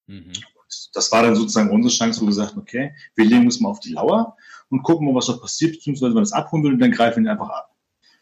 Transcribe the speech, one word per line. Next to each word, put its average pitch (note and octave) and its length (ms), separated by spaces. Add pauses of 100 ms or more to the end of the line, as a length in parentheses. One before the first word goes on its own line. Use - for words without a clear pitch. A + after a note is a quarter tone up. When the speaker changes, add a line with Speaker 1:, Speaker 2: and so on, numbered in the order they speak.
Speaker 1:
Mhm. F2+ 260 (600)
Speaker 2:
Das - 180
war A3+ 120
dann A3+ 120
sozusagen G#2+ 360
unsere A#2+ 220
Chance, A#2 280
wo A2 40
wir G#2 40
gesagt G#2 220
haben, G2 100
„Okay, C3+ 320 (220)
wir A2 100
legen A#3 200
uns - 140
mal G3+ 100
auf G#3+ 100
die - 140
Lauer G#3+ 420 (340)
und C3 140
gucken D#3+ 240
mal, C3 80
was A#2+ 120
da B2 60
passiert, D#3+ 400
beziehungsweise B2+ 420
wenn A2+ 80
es G#3 100
abholen D#3 300
will, C#3 140
dann A#2+ 140
greifen A#2 320
wir A2 60
ihn G#2+ 40
einfach G#2 160
ab.“ - 260 (460)